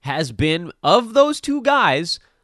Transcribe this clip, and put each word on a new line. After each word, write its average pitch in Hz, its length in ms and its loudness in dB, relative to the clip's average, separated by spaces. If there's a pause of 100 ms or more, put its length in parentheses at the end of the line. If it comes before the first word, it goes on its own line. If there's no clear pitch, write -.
has 143 300 -6
been, 156 420 -4 (100)
of 220 320 2
those 294 260 4
two 285 220 -6
guys, 190 580 0 (240)